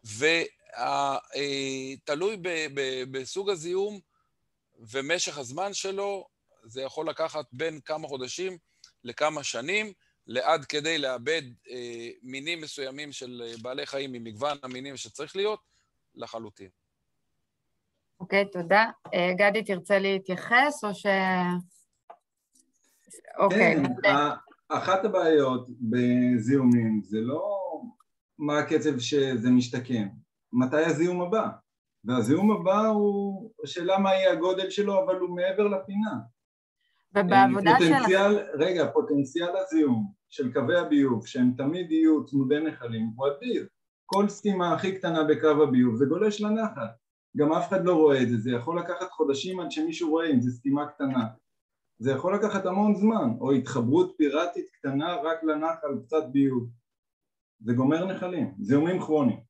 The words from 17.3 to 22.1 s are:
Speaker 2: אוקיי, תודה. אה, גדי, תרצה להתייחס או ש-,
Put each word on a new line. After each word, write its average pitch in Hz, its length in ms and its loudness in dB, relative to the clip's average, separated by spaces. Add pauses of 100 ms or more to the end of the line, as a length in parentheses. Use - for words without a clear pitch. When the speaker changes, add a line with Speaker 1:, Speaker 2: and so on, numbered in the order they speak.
Speaker 2:
אוקיי, 196 320 0
תודה. 180 320 2 (300)
אה, 180 240 0
גדי, 202 240 2
תרצה 196 360 -2
להתייחס 196 840 0
או 208 100 -4
ש-, - 120 -6 (2250)